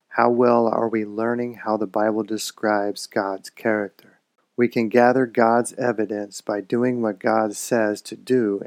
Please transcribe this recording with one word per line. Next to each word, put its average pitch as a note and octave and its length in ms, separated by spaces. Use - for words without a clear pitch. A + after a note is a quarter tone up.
How A#2+ 220
well A#2+ 360
are A2+ 220
we G#2+ 160
learning A#2 580
how A2 140
the G#2 100
Bible G#2+ 360
describes G#2 800
God's G2 460
character? - 680
We A#2+ 100
can A2+ 220
gather B2 360
God's A#2 480
evidence G#2 680
by G#2 180
doing A#2+ 420
what G#2+ 180
God A2 360
says G#2+ 460
to - 160
do A2 500